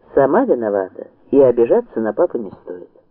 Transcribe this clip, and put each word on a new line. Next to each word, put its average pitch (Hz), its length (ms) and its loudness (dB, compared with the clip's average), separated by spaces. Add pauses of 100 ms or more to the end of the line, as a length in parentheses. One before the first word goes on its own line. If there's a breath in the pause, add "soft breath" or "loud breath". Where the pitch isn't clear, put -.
(140)
сама 143 300 2
виновата, 107 640 -4 (220)
и 135 100 2
обижаться 127 640 2
на 107 120 -4
папу 170 240 -2
не 98 140 -10 (120)
стоит. 87 260 -18 (220)